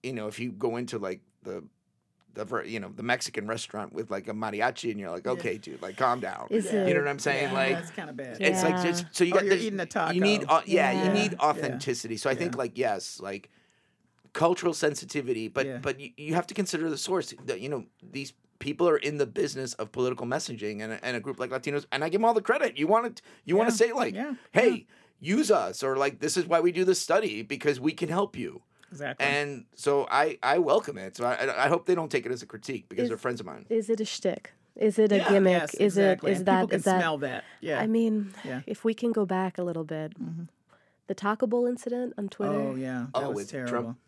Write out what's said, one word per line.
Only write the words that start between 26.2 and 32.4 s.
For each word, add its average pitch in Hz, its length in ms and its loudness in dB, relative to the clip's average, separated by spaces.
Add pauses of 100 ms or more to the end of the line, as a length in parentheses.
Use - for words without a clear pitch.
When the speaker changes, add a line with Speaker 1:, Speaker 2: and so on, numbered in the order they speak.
Speaker 1:
"This 151 160 0
is 165 100 0
why 170 140 6
we 175 100 4
do 175 140 0
this 180 160 4
study, 160 420 2
because 139 380 0
we 151 120 0
can 165 160 -4
help 180 280 -2
you." 71 260 -8 (300)
Speaker 3:
Exactly. 139 340 -4
Speaker 1:
And 143 380 -2 (100)
so 143 360 2
I, 147 320 2
I 143 160 4
welcome 160 380 2
it. 95 200 -12
So 120 80 -4
I, 120 100 2
I, 131 300 0
I 143 40 4
hope 170 180 2
they 180 100 4
don't 160 140 -4
take 139 160 0
it 120 40 -4
as 123 120 -4